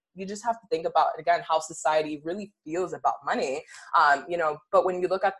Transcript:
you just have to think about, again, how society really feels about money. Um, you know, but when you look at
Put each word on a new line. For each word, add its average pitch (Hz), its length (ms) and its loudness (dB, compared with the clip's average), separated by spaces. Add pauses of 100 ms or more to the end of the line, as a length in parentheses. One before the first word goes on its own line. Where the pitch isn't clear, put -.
(160)
you 190 100 -10
just 208 180 -10
have 233 160 -4
to - 60 -20
think 165 200 -4
about, 160 340 0
again, 165 280 2
how 160 120 2
society 156 640 -2
really 190 280 -8 (120)
feels 165 280 -4
about 135 220 0 (100)
money. 156 400 -2 (320)
Um, 143 320 6
you 175 80 -2
know, 156 220 0 (140)
but 185 120 6
when 180 160 0
you 180 60 0
look 185 180 -2
at 196 160 2